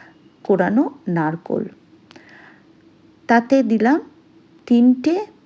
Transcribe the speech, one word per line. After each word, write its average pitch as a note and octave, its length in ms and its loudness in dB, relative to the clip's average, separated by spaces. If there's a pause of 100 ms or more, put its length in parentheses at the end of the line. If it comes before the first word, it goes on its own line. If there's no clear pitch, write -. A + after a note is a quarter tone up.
(440)
কোরানো G3 460 0 (180)
নারকোল, E3 560 -4 (1600)
তাতে A#3+ 360 2
দিলাম A3+ 380 0 (680)
তিনটে B3+ 600 2 (200)